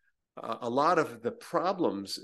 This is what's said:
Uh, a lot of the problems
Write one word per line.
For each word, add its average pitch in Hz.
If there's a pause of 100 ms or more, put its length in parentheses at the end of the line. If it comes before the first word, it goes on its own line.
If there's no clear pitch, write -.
(360)
Uh, 113
a 123
lot 151
of 117
the 117
problems 151